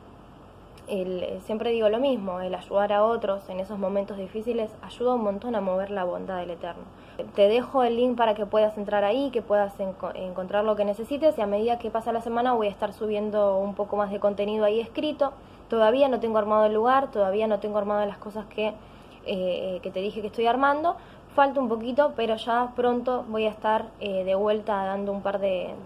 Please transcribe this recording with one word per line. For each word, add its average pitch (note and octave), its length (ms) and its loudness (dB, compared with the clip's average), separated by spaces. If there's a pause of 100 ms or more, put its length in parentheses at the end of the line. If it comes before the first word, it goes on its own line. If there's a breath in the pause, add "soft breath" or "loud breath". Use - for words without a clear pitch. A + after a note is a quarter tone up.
(880)
El, F#3 340 -4
eh, - 240 -6
siempre A3 240 -4
digo A3+ 200 2
lo A3 100 2
mismo, G3+ 400 0
el F#3 160 -6
ayudar G3+ 380 0
a G#3 120 4
otros G#3 420 -2
en F#3 120 -8
esos G3 180 -8
momentos G3 400 -2
difíciles G#3+ 540 -6 (100)
ayuda A#3+ 320 -2
un A#3+ 100 0
montón G#3 300 -2
a G#3 80 0
mover F#3+ 300 -2
la G3 120 -2
bondad F3+ 340 -4
del F3 120 -6
Eterno. F3 320 -10 (540 loud breath)
Te G3+ 120 8
dejo B3 360 2
el A#3 120 2
link B3 220 2
para A3+ 160 4
que G#3 140 -4
puedas G#3+ 280 2
entrar G#3 280 0
ahí, B3+ 260 2
que A3+ 140 -2
puedas G3+ 360 2
enco-, F#3+ 360 -6
encontrar F#3 480 -2
lo G#3+ 120 2
que G#3 100 0
necesites B3+ 520 0
y A#3 40 0
a G#3 40 0
medida G#3+ 320 0
que A3+ 140 -8
pasa A3+ 200 -2
la A3+ 100 -2
semana A#3+ 320 0
voy A3 120 2
a G3+ 60 0
estar G3 200 -4
subiendo G#3 680 0
un G3 160 -2
poco G3+ 220 -4
más G#3 120 0
de G3+ 100 -4
contenido G3+ 460 0
ahí G#3+ 140 2
escrito. C#4+ 540 -2 (360 loud breath)
Todavía A3+ 380 6
no A#3+ 120 0
tengo A3 200 0
armado G#3+ 260 4
el G#3+ 80 4
lugar, C4 380 4
todavía G3+ 340 2
no G#3+ 140 0
tengo G#3 180 -4
armado G#3 300 0
las G3 100 -8
cosas G#3 300 -12
que, G#3+ 260 -4 (520 loud breath)
eh, F#3 580 -4
que F#3 80 -8
te F#3+ 80 -6
dije G#3 220 -4
que G#3 60 -6
estoy A#3 200 -2
armando. C#4+ 480 2 (400 loud breath)
Falta C#4 240 4
un B3 100 0
poquito, A#3+ 460 0
pero A3+ 220 0
ya A#3+ 380 0
pronto B3 520 0
voy A3 180 -2
a G#3+ 40 2
estar, A3 360 0 (140)
eh, G3 240 -4
de F#3 100 0
vuelta G#3 520 0
dando G3+ 260 -4
un G3 100 -6
par G3 180 -2
de, F#3 360 -2 (100)